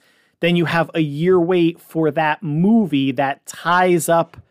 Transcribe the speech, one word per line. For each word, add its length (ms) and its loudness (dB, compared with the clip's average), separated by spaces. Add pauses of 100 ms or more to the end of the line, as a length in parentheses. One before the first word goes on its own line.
(380)
then 160 0
you 120 2
have 280 -2
a 60 0
year 400 0
wait 400 0
for 320 -2
that 300 -2
movie 680 0
that 360 -4
ties 640 0
up 280 0 (140)